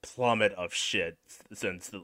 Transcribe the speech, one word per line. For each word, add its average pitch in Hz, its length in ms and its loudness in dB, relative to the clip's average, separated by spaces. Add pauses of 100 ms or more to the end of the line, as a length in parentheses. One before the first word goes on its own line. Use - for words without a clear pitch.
plummet 113 520 4
of 90 200 -6
shit 85 440 -2 (100)
s-, - 320 -18
since 90 300 -6
the 92 140 -10